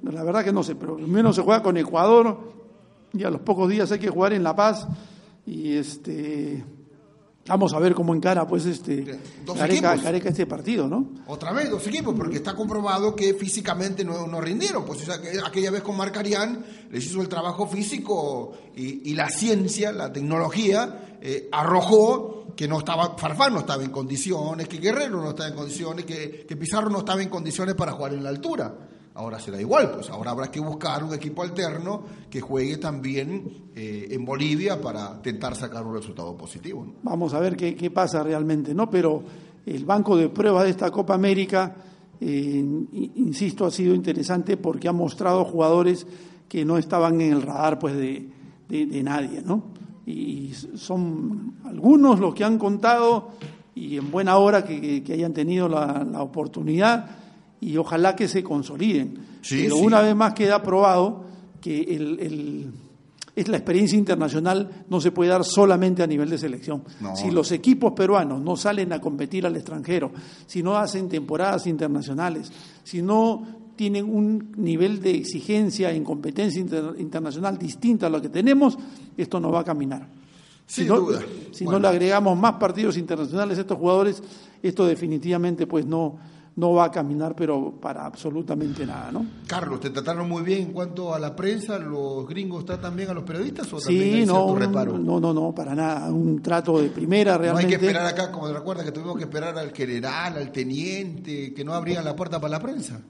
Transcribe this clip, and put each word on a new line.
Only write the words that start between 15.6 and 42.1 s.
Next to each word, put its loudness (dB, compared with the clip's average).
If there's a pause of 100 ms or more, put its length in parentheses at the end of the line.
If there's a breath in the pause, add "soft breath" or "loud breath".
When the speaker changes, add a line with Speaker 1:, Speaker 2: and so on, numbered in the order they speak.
Speaker 2:
vez -2
con -6
Marcarián -2 (280 loud breath)
les -6
hizo -4
el -2
trabajo -4
físico -4 (220 loud breath)
y, -8
y -2
la 0
ciencia, 0
la -6
tecnología, 0
eh, -6
arrojó 6 (200)
que -4
no -2
estaba, 0
Farfán 2
no 0
estaba -4
en -6
condiciones, -4
que -12
Guerrero 0
no -4
estaba -6
en -10
condiciones, -8
que, -10
que -10
Pizarro -2
no 0
estaba -2
en -4
condiciones -4
para -2
jugar -6
en -6
la -6
altura. -6 (380 loud breath)
Ahora -10
será -10
igual, 4
pues -10
ahora -8
habrá -6
que -8
buscar -4
un -6
equipo -8
alterno -6 (260 loud breath)
que -8
juegue -4
también, -6 (100)
eh, -10
en -6
Bolivia -2
para -8
intentar -6
sacar -8
un -8
resultado -10
positivo, -14
¿no? -16 (100)
Speaker 1:
Vamos -2
a 0
ver 0
qué, -4
qué -4
pasa 0
realmente, 0
¿no? 0
Pero 2 (420 loud breath)
el -6
banco 4
de 6
pruebas 4
de 4
esta 0
Copa 0
América, 2 (440 loud breath)